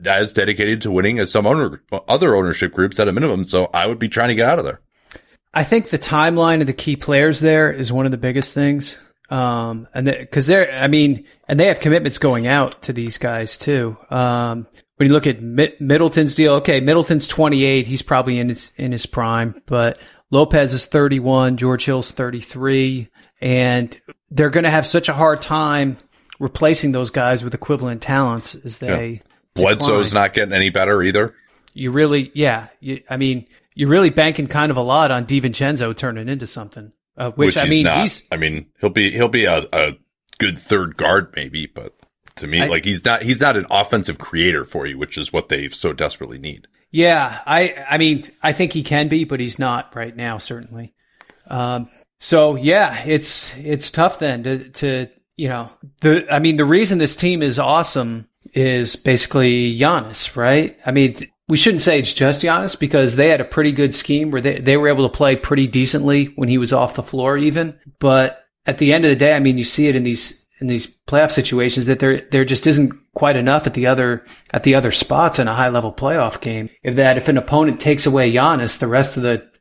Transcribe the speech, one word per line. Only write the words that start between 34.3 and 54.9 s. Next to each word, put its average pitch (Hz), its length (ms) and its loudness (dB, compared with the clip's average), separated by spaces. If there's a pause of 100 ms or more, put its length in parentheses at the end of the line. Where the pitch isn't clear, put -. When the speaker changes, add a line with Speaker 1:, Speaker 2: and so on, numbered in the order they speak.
Speaker 2:
kind 151 240 0
of 127 40 -4
a 123 60 -2
lot 135 300 2
on 123 140 -4
DiVincenzo 127 680 -2
turning 113 320 -8
into 131 200 -8
something, 107 440 -16 (240)
uh, 123 160 -8
which, 143 160 2
Speaker 1:
Which - 100 0
Speaker 2:
I 147 40 2
Speaker 1:
he's 151 80 0
Speaker 2:
mean, 156 140 4
Speaker 1:
not. 73 180 2
Speaker 2:
he's - 300 -4
Speaker 1:
I 82 40 -6
mean, 78 300 -4 (140)
he'll 101 100 0
be, 98 220 0
he'll 117 160 0
be 113 160 0
a, 82 280 0
a 76 200 0 (460)
good 95 200 -2
third 90 380 -2
guard 90 400 0
maybe, 76 300 -10
but - 280 -18 (420)
to - 120 -14
me, 82 140 0
Speaker 2:
I 139 40 0
Speaker 1:
like, - 180 -2
he's 101 200 -4
not, 117 180 0
he's 117 180 -2
not 139 160 2
an 95 140 -4
offensive 101 480 -2
creator 82 460 -2
for 71 220 -10
you, 69 120 -10
which 71 180 -10
is 76 160 -10
what 80 160 -4
they 71 200 -4
so - 240 -6
desperately 67 460 -8
need. 71 280 -16 (240)
Speaker 2:
Yeah, 156 560 0
I, 151 420 0
I 151 100 0
mean, 156 260 0 (180)
I 156 100 0
think 165 200 -2
he 156 100 -4
can 147 260 -2
be, 156 160 0
but 139 160 -6
he's 123 180 -8
not 127 360 -6
right 117 220 -12
now, 117 220 -8
certainly. 117 560 -14 (520)
Um, 123 420 -6 (300)
so 151 380 4
yeah, 139 480 2
it's, 147 540 -2
it's 147 320 -6
tough 175 280 0
then 127 260 -4
to, 131 260 -6
to, 131 380 -4 (280)